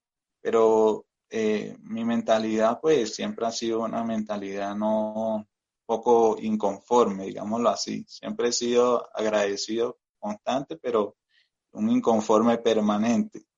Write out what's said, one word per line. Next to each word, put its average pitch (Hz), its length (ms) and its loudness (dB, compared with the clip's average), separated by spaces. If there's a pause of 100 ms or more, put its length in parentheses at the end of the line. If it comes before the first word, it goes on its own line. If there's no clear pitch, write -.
(400)
Pero, 110 640 4 (220)
eh, 107 520 -2
mi 113 240 -8
mentalidad, 113 760 0
pues, 143 340 2
siempre 107 320 -6
ha 113 60 -4
sido 113 280 -4
una 113 240 -4
mentalidad 101 720 -6
no 107 720 -2 (440)
poco 113 500 4
inconforme, 104 840 0
digámoslo 107 420 -4
así. 107 400 -4
Siempre 110 400 -4
he 120 40 -2
sido 120 600 2
agradecido, 107 840 -2 (220)
constante, 120 560 -6
pero 113 400 -2 (560)
un 107 180 -2
inconforme 117 680 2
permanente. 107 880 0 (120)